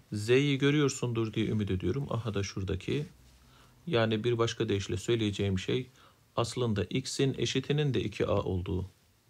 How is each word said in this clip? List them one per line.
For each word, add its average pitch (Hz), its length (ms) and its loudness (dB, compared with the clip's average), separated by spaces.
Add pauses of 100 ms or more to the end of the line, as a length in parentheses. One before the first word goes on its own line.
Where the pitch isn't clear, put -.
(120)
Z'yi 127 460 4
görüyorsundur 131 720 2
diye 107 140 0
ümit 107 240 0
ediyorum. 95 400 0
Aha 110 240 -2
da 98 80 0
şuradaki. 98 640 -4 (800)
Yani 113 380 2
bir 120 140 2
başka 117 300 0
deyişle 98 280 0
söyleyeceğim 101 640 0
şey 127 320 -2 (460)
aslında 117 480 0
x'in - 540 -2
eşitinin 135 560 0
de 98 60 2
iki - 260 -2
A 101 160 2
olduğu. 90 480 -2 (400)